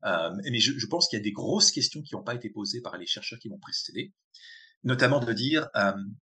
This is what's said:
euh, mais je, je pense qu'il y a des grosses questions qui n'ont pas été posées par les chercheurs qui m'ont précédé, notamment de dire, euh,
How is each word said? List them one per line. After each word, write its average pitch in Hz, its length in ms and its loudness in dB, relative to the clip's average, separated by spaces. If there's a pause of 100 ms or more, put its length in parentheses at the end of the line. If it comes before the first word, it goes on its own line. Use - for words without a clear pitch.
euh, 82 260 0 (200)
mais 120 100 2
je, - 180 4
je - 80 -4
pense - 220 2
qu'il 113 100 -2
y 104 40 -4
a - 20 -2
des 104 80 0
grosses - 380 4
questions 147 320 0
qui - 120 -12
n'ont 95 80 -6
pas 117 120 -6
été 117 160 -8
posées 104 320 -6
par 92 160 -8
les 87 80 -12
chercheurs 113 320 -6
qui - 100 -12
m'ont 98 100 -10
précédé, - 560 -6 (680)
notamment 131 380 4
de 117 120 0
dire, 135 440 0
euh, 98 160 4 (360)